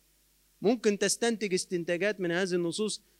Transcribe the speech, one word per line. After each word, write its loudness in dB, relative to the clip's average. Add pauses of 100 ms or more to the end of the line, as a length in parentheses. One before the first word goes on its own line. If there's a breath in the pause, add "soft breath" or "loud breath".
(600)
ممكن 2
تستنتج 0
استنتاجات -2
من 0
هذه 0
النصوص. -2 (180 soft breath)